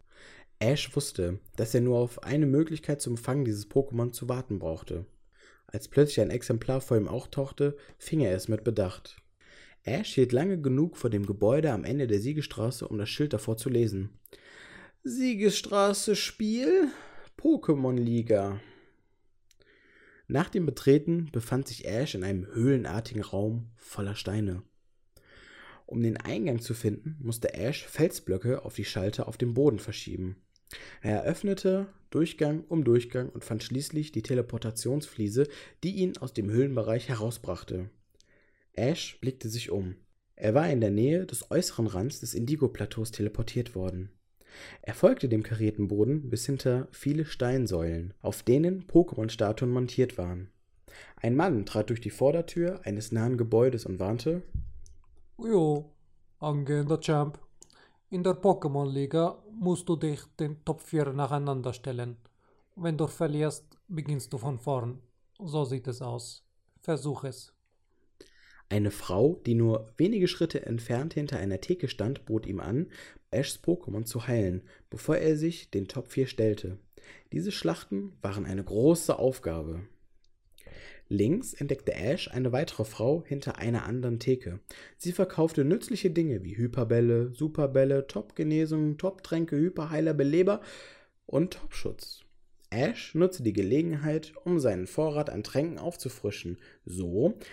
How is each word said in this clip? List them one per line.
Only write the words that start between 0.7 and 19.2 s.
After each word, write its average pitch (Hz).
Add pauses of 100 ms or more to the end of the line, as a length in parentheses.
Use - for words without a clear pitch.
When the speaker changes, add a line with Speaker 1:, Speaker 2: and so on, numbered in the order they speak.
Speaker 1:
wusste, 92 (160)
dass 113
er 123
nur 123
auf 123
eine 147
Möglichkeit 151
zum 120
Fangen 131
dieses 104
Pokémon 120
zu 120
warten 123
brauchte. 82 (600)
Als -
plötzlich 147
ein 101
Exemplar 127
vor -
ihm 104
auftauchte, 139 (220)
fing 156
er 95
es -
mit 110
Bedacht. - (680)
Ash 165
hielt 123
lange 175
genug 139
vor 120
dem 101
Gebäude 110
am 101
Ende 139
der 104
Siegesstraße, 131
um 110
das 101
Schild 147
davor 113
zu -
lesen. 110 (840)
„Siegesstraße 208
Spiel? 262 (480)
Pokémon-Liga.“ 120 (1700)